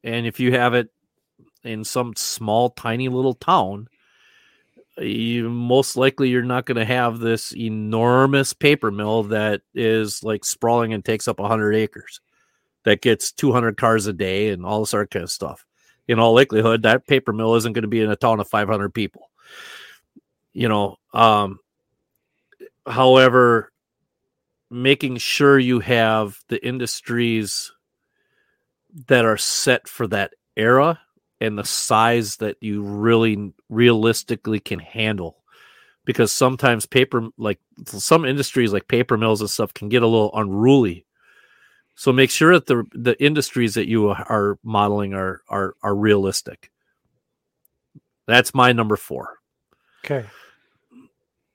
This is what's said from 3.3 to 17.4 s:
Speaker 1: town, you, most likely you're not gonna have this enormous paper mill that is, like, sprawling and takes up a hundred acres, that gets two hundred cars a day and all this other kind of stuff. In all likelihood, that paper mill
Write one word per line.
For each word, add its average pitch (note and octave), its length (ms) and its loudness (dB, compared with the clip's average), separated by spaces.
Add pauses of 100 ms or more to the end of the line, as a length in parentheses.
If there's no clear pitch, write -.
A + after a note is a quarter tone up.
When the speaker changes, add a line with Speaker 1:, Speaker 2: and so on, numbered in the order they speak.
Speaker 1:
town, A2 540 -2 (1080)
you, A#2 520 -4
most A#2+ 480 0
likely C3+ 320 0
you're B2 140 0
not B2 220 -4
gonna A#2 200 -2
have A#2+ 340 -2
this A#2 360 -4
enormous A#2 960 0
paper C#3+ 380 2
mill G#2+ 320 -2
that G#2+ 380 -2 (120)
is, A2 500 -2
like, G#2+ 220 -6
sprawling A#2 480 0
and G#2 100 -8
takes A2 240 -4
up A#2 120 -6
a G2+ 80 -6
hundred G#2+ 280 0
acres, - 460 -6 (600)
that G#2+ 180 2
gets A2+ 300 0
two C#3 200 -2
hundred A#2 260 0
cars A2+ 300 2
a G#2 60 -4
day G2 360 -2
and F2+ 160 -8
all G#2+ 160 -2
this G#2 120 -6
other G#2 140 -2
kind F2+ 160 -8
of F2 80 -10
stuff. - 340 -12 (420)
In A2+ 120 0
all A2+ 140 6
likelihood, A2+ 500 4
that A#2 240 2
paper C3 260 0
mill A2+ 220 0